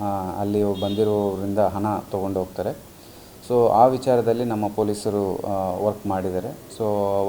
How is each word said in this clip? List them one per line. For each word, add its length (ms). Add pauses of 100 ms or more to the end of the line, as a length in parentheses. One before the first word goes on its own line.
ಆ, 400
ಅಲ್ಲಿ 400
ಬಂದಿರೋರಿಂದ 760
ಹಣ 280 (240)
ತೊಗೊಂಡು 280
ಹೋಗ್ತಾರೆ. 320 (800)
So 180
ಆ 180
ವಿಚಾರದಲ್ಲಿ 580
ನಮ್ಮ 240
ಪೊಲೀಸರು, 800
ಆ, 400
ವರ್ಕ್ 200
ಮಾಡಿದ್ದಾರೆ. 420
So 340 (460)